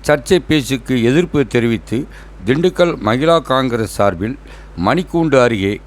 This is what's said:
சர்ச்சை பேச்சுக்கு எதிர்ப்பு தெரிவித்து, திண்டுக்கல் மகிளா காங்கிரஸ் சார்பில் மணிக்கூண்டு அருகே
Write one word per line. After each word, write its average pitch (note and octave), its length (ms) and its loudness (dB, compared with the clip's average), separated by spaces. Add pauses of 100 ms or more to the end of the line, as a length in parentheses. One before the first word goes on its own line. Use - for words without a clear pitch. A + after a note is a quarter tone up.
சர்ச்சை D3+ 300 2 (100)
பேச்சுக்கு C3 460 -2 (100)
எதிர்ப்பு D3 360 2 (140)
தெரிவித்து, A#2 440 0 (480)
திண்டுக்கல் E3+ 480 0 (140)
மகிளா C#3+ 340 2
காங்கிரஸ் B2+ 560 -2
சார்பில் G2+ 380 0 (500)
மணிக்கூண்டு D#3 560 0
அருகே G#2 320 0 (140)